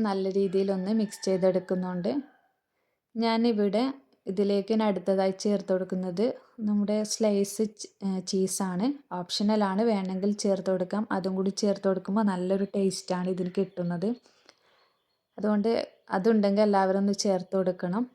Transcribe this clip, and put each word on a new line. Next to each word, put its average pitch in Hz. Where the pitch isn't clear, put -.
നല്ല 190
രീതിയിലൊന്ന് 190
മിക്സ് 214
ചെയ്തെടുക്കുന്നുണ്ട്. 185
ഞാനിവിടെ 226
ഇതിലേക്ക് 196
ഇനി 220
അടുത്തതായി 190
ചേർത്ത് 196
കൊടുക്കുന്നത് 185
നമ്മുടെ 208
സ്ലൈസ് 208
ച്-, -
ഏ, 196
ചീസാണ്. 190
ഓപ്ഷണലാണ്, 202
വേണമെങ്കിൽ 190
ചേർത്ത് 190
കൊടുക്കാം. 185
അതും 190
കൂടി 190
ചേർത്ത് 196
കൊടുക്കുമ്പോൾ 190
നല്ലൊരു 190
ടേസ്റ്റാണ് 185
ഇതിന് 180
കിട്ടുന്നത്. 180
അതുകൊണ്ട് 208
അതുണ്ടെങ്കിൽ 202
എല്ലാവരും 196
ഒന്ന് 202
ചേർത്ത് 190
കൊടുക്കണം. 185